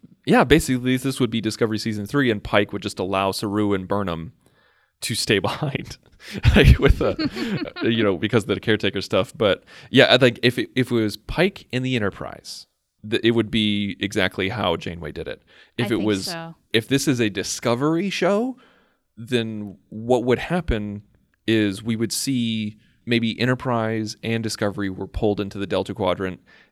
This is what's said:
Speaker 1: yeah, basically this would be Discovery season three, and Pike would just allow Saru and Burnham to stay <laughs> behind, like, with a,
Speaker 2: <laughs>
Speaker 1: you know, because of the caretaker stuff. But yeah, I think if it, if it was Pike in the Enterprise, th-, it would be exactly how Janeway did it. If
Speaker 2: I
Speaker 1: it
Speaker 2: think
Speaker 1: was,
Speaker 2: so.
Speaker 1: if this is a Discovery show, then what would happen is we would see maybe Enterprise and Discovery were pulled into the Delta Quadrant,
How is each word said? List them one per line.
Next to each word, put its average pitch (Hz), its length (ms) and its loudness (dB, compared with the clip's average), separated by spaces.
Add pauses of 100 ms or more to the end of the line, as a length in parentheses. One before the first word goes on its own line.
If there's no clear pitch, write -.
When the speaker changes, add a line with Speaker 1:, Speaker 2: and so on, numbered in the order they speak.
(260)
Speaker 1:
yeah, - 180 4
basically 127 540 2
this 127 220 -4
would 117 120 2
be 113 100 -2
Discovery 107 380 0
season 104 260 -4
three, 135 260 0
and 104 120 -2
Pike 104 280 2
would 101 120 -8
just - 160 -6
allow 98 320 0
Saru 104 420 0
and 95 140 -2
Burnham 87 440 -4 (680)
to - 140 -4
stay 104 240 2
<laughs> 95 100 -2
behind, - 480 -6 (580)
like, 139 240 10
with - 220 4
a, - 140 0 (680)
Speaker 2:
<laughs> - 20 -8
Speaker 1:
you 113 200 2
know, 98 140 0
because 107 260 0
of - 60 -10
the 98 120 0
caretaker 101 400 0
stuff. - 340 0
But 101 280 2 (260)
yeah, 120 240 6
I 127 40 8
think 123 260 4
if - 160 2
it, 107 160 -4
if 127 160 -2
it 120 40 0
was 107 220 0
Pike - 540 -4
in 127 120 -4
the 127 120 -2
Enterprise, - 720 -8 (420)
th-, 113 140 0
it 117 80 6
would 113 200 2
be 104 480 0
exactly 98 500 -2
how 95 280 -2
Janeway 82 340 -10
did 82 160 -10
it. - 140 -12 (360)
If 120 80 0
Speaker 2:
I - 20 -4
Speaker 1:
it - 20 -2
Speaker 2:
think 104 160 0
Speaker 1:
was, 98 200 0
Speaker 2:
so. 165 300 -10 (160)
Speaker 1:
if 113 160 0
this 135 220 0
is 123 100 2
a 110 100 2
Discovery 127 800 -2
show, 208 480 -2 (600)
then 110 600 -4 (120)
what 117 340 0
would 123 160 2
happen 107 640 -4 (440)
is 107 360 2
we 113 120 -2
would 110 180 -2
see 113 640 -2 (280)
maybe 113 340 0
Enterprise 113 840 -2
and 113 200 -2
Discovery 101 460 -4
were 95 180 -8
pulled 104 320 0
into 101 180 -6
the 98 100 -6
Delta 95 260 -2
Quadrant, 92 460 -2 (320)